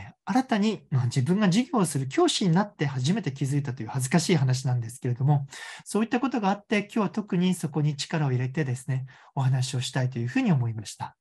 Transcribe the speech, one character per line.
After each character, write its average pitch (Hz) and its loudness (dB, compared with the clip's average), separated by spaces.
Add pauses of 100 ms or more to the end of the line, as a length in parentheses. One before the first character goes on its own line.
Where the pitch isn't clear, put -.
(100)
ー、 - -20 (100)
新 247 2
た 233 0
に、 202 0
ま 127 2
あ、 - 0
自 123 0
分 170 2
が 214 4
授 202 4
業 233 2
を 190 4
す 160 -2
る 131 -4
教 330 4
師 - 0
に 160 6
な 190 6
っ 208 -8
て 147 -2
初 135 0
め 226 0
て 156 -4
気 - -6
づ 139 0
い 143 0
た 135 -6
と - -10
い 104 -8
う - -10
恥 127 -4
ず 131 -6
か 175 4
し 170 0
い 180 4
話 127 2
な 127 0
ん 123 0
で 113 -6
す - -16
け - -4
れ 120 0
ど 131 -2
も、 147 2 (380)
そ - -2
う - 2
い - -2
っ - -4
た 240 0
こ 262 -2
と 254 -2
が 196 2
あ - 4
っ 202 -8
て、 214 0
今 - -18
日 - -4
は 185 0
特 208 -4
に 180 2
そ 170 -4
こ 156 -2
に 147 0
力 156 -2
を 131 0
入 123 2
れ 127 -2
て 147 -2
で 139 -2
す - -10
ね、 131 -4 (280)
お 139 -2
話 131 0
を 127 -2
し 123 -6
た 131 0
い 127 0
と 127 -8
い 117 -2
う 120 -2
ふ - -4
う 262 2
に 240 4
思 120 2
い 113 -4
ま 110 -10
し - -14
た。 - -12